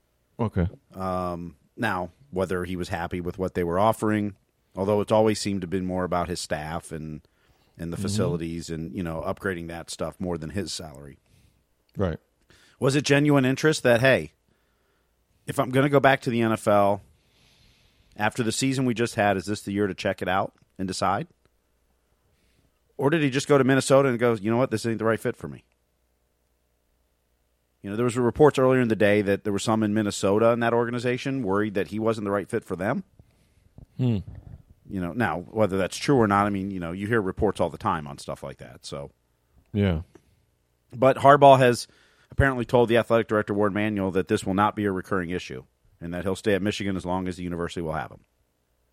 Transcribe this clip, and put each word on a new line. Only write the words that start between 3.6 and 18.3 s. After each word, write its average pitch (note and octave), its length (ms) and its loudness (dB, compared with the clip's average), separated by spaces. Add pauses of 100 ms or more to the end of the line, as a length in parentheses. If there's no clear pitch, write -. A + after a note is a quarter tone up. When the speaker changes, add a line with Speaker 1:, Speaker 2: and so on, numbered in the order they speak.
Speaker 2:
were E2+ 160 -2
offering, G#2+ 560 0 (400)
although G2+ 280 0
it's G2 100 -4
always A2 260 4
seemed G2 220 -4
to F2+ 60 -8
be F#2 160 -4
more F#2 220 -4
about F2 260 -2
his E2+ 100 -8
staff D#2 500 -8
and, D#2 300 -12 (560)
and E2+ 160 -8
the E2 40 -8
Speaker 1:
Mm-hmm. F#2 60 -8
Speaker 2:
facilities F2 680 -4
and, E2 240 -8
you G2 80 -6
know, D#2+ 240 -6
upgrading F#2 420 -6
that E2 220 -14
stuff D#2+ 280 -10
more F2+ 200 -6
than D#2 120 -12
his E2+ 220 -8
salary. C#2+ 460 -16 (800)
Speaker 1:
Right. F2+ 200 -2 (640)
Speaker 2:
Was C3 160 2
it C#3+ 80 0
genuine C#3+ 400 4
interest C3 380 0
that, A#2+ 180 6
hey, A#2 320 4 (1120)
if C#3 140 -2
I'm A#2+ 80 0
gonna C3+ 220 2
go C#3 100 6
back C3+ 220 6
to C3 80 -4
the A#2 100 2
N A2+ 120 4
F - 140 -2
L, G2+ 360 4 (1120)
after G#2+ 260 0